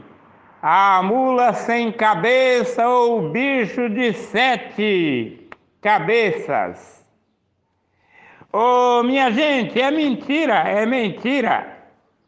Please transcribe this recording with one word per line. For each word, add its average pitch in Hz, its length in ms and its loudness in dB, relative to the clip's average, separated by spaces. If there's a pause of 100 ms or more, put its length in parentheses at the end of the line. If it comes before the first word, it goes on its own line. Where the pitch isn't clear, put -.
(600)
a 185 440 4
mula 247 500 2
sem 233 380 -2
cabeça 240 960 0
ou 240 320 2
o 156 100 -4
bicho 247 580 -2
de 226 260 -2
sete 190 1300 -2 (320)
cabeças. 165 1300 -2 (1500)
Ô, 247 520 2
minha 262 260 2
gente, 254 500 0
é 269 120 0
mentira, 285 640 0
é 190 320 0
mentira. 226 880 -2 (500)